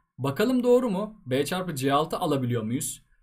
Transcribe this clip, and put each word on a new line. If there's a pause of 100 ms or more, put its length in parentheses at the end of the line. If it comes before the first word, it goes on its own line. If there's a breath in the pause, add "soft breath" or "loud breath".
(180 soft breath)
Bakalım
doğru
mu?
B
çarpı
C
altı
alabiliyor
muyuz? (180)